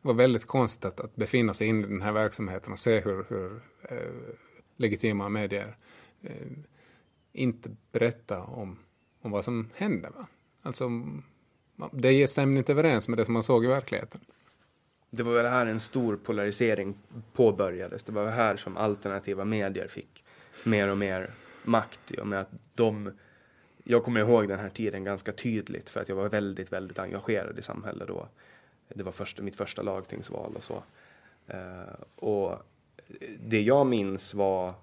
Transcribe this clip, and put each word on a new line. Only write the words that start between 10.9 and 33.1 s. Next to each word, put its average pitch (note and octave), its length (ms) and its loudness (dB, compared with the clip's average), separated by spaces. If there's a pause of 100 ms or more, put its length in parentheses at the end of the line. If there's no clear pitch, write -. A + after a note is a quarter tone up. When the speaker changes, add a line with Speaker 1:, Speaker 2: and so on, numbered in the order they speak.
Speaker 1:
det C3+ 360 6
stämde C3+ 300 4
inte C3 140 2
överens C#3+ 360 4
med A#2 100 0
det A2 80 4
som A#2 80 0
man A2+ 100 2
såg A#2+ 220 4
i - 20 4
verkligheten. - 540 -2 (880)
Speaker 2:
Det A#2 140 -4
var A#2 100 2
väl A#2+ 120 6
här B2 200 4
en A2 140 0
stor A2+ 360 0
polarisering G2+ 800 0 (380)
påbörjades. F#2+ 680 2
Det - 80 -10
var G#2 180 0
här A2 280 2
som F#2 200 -10
alternativa G2+ 680 -2
medier G2+ 420 -2
fick - 360 -16 (400)
mer G#2 280 4
och G2 60 0
mer F#2+ 340 -2 (320)
makt - 480 -2
i - 100 -6
och G#2 60 -6
med G2 140 -2
att G2 80 -8 (260)
de, G#2+ 360 0 (720)
jag A#2 200 4
kommer A#2+ 160 2
ihåg A2 280 6
den G2 120 -2
här G#2 100 -6
tiden G2 340 -4
ganska G2+ 280 -6
tydligt - 580 -4
för A2+ 120 -6
att - 80 -8
jag F#2+ 60 -4
var G2 140 0
väldigt, G2 440 -2
väldigt F#2+ 260 -6
engagerad G2 600 -4
i - 20 -10
samhället - 460 -10
då. F2+ 200 -8 (600)
Det G2 160 -10
var F#2 80 -6
första, - 320 -10
mitt G2 120 -8
första G2+ 260 -6
lagtingsval - 720 -8
och - 80 -10
så. - 200 -10 (640)
Eh, F#2 460 -12 (220)
och G2 420 0 (840)